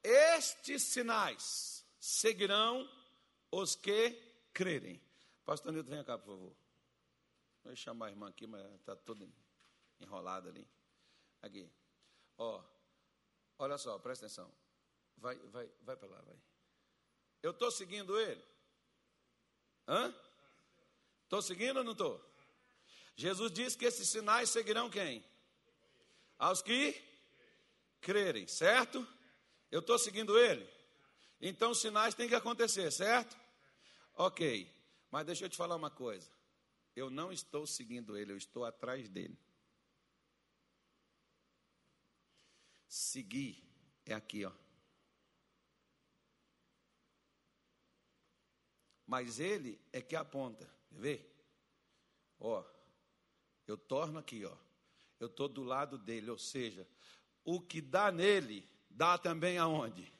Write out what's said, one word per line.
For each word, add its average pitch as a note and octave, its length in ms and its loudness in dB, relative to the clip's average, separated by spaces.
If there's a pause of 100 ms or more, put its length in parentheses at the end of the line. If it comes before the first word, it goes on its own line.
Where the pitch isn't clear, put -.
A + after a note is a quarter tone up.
"Estes C#4+ 800 8
sinais - 1000 -2 (140)
seguirão G#3+ 880 2 (600)
os F3+ 240 0
que A3 380 2 (380)
crerem." D#3 500 -2 (440)
Pastor D3+ 260 -4
Nilton, D#3 200 -6
vem D3 120 -8
cá, A#2+ 140 -6
por F#2+ 80 -16
favor. F#2 300 -16 (1080)
Vou A#2+ 120 -16
chamar A#2 320 -10
a - 20 -8
irmã G2+ 200 -12
aqui, A2+ 180 -16
mas G#2+ 160 -14 (180)
tá G2 140 -12
toda G#2 340 -14 (720)
enrolada F#2 500 -10
ali. - 180 -18 (760)
Aqui. G2 280 -16 (680)
Ó, A2 260 -6 (920)
olha C#3+ 200 -4
só, A#2 220 -6
presta B2 260 -10
atenção. G2 280 -14 (640)
Vai, B2 180 -8
vai, A2 340 -14 (120)
vai B2 140 -10
pra G2+ 120 -20
lá, - 140 -20
vai. - 160 -20 (1040)
Eu E3+ 120 -2
tô A#3 180 0
seguindo G3 480 -6
ele? F#3+ 220 -4 (1400)
Hã? A3 300 -2 (1120)
Tô G3+ 140 0
seguindo G3+ 360 -2
ou B3+ 60 -2
não A#3 100 -6
tô? F3 240 -2 (1000)
Jesus F#3+ 340 -2
disse A#3+ 260 -4
que A#3 60 -4
esses A3+ 240 2
sinais A3 420 4
seguirão A3+ 400 0
quem? F3 340 -4 (1160)
Aos F#3 220 4
que C#4 340 2 (1040)
crerem, F3 480 0
certo? A#3+ 580 4 (640)
Eu E3+ 120 0
tô A#3 180 6
seguindo G#3 400 4
ele? E3 260 8 (760)
Então G3 300 2
os A#3 100 2
sinais A3 340 4
têm A#3 140 -2
que A#3 60 6
acontecer, A3+ 560 2
certo? A3+ 460 2 (800)
Ok, C#3+ 580 0 (380)
mas D3 140 -4
deixa E3+ 200 -4
eu F3+ 40 -6
te - 80 -8
falar E3+ 180 -2
uma D3+ 160 -6
coisa. A2 400 -8 (640)
Eu C3 140 -6
não D#3 220 -6
estou D3+ 360 -6
seguindo A#2 500 -8
ele, G2+ 140 -6
eu G2 60 -8
estou A#2+ 260 -8
atrás A#2+ 460 -8
dele. F#2+ 280 -10 (3500)
Seguir A#2+ 760 -6 (440)
é - 80 -6
aqui, G#2+ 320 -6
ó. F#2 60 -6 (4000)
Mas B2 340 -4
ele D#3 400 -4 (120)
é B2+ 100 -6
que - 140 -8
aponta, C3+ 500 -6 (240)
quer - 100 -20
ver? B2+ 460 -8 (920)
Ó, G#2+ 240 -4 (1040)
eu G#2+ 100 -6
torno D3+ 400 -4
aqui, A#2 280 -10
ó. F2 120 -12 (600)
Eu A#2 100 -6
tô C#3 180 -4
do C3+ 160 -8
lado C3+ 340 -2
dele, A2+ 340 -8
ou A2 60 -8
seja, A2 500 -6 (560)
o E3+ 180 -2
que D#3+ 200 -8
dá F#3 300 2
nele, E3+ 560 2 (220)
dá E3 280 6
também F3 400 0
aonde? D3+ 640 0